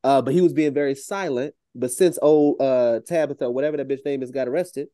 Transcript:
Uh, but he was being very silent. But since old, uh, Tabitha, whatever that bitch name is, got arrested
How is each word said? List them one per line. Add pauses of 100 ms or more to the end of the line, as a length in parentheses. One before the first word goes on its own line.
Uh,
but
he
was
being
very
silent. (200)
But
since
old,
uh,
Tabitha,
whatever
that
bitch
name
is,
got
arrested